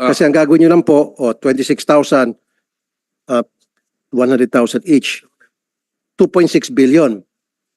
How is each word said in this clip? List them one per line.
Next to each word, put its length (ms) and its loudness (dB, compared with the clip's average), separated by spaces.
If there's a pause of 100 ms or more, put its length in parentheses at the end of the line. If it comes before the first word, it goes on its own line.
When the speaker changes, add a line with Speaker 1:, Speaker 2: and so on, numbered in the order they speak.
Speaker 1:
Ah. 80 0
Speaker 2:
Kasi 160 0
ang 80 2
gagawin 320 4
nyo 80 4
lang 80 4
po, 320 0
o, 160 -4
twenty-six 560 -4
thousand, 480 0 (960)
uh, 160 -2 (640)
one 240 0
hundred 160 -2
thousand 320 -2
each, 400 -2 (960)
two 80 2
point 240 0
six 240 -2
billion. 480 0 (540)